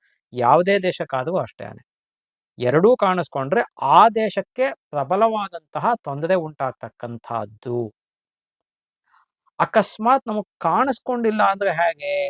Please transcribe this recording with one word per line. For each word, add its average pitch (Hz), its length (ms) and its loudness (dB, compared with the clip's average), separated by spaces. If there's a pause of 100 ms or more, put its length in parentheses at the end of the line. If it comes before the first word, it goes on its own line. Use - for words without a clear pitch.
(320)
ಯಾವುದೇ 156 460 4
ದೇಶಕ್ಕಾದ್ರೂ 170 580 -4
ಅಷ್ಟೇನೆ, - 460 -8 (760)
ಎರಡೂ 156 380 4
ಕಾಣಿಸ್ಕೊಂಡ್ರೆ 180 680 -2 (200)
ಆ 165 260 8
ದೇಶಕ್ಕೆ 220 640 -4 (180)
ಪ್ರಬಲವಾದಂತಹ 185 960 -2 (160)
ತೊಂದರೆ 156 320 -4
ಉಂಟಾಗ್ತಕ್ಕಂಥದ್ದು. 120 1400 -8 (1800)
ಅಕಸ್ಮಾತ್ 220 680 0
ನಮಗ್ 208 180 -6 (120)
ಕಾಣಿಸ್ಕೊಂಡಿಲ್ಲ 226 840 -2
ಅಂದ್ರೆ 196 300 0
ಹೇಗೆ 156 400 -2 (180)